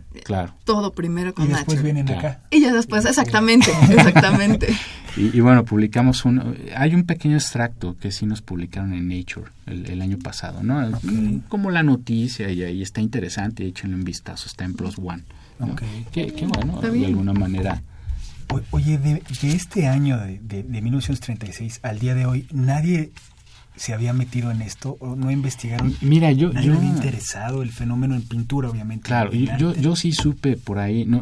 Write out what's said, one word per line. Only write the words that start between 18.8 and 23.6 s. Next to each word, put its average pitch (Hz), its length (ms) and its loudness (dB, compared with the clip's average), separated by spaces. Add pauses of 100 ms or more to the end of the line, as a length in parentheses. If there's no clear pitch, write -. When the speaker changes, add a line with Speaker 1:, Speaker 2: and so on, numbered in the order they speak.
Speaker 3:
de, 147 260 0 (180)
de 143 140 0
este 175 320 -2
año, 135 320 2
de, 98 200 -8
de, 104 240 -8
de 120 180 -6
mil 113 100 -2
novecientos 135 300 -2
treinta - 260 -8
y 95 60 -12
seis 113 300 -10
al 110 160 -6
día 127 160 0
de 127 100 0
hoy, 127 260 -2
nadie 151 600 0 (640)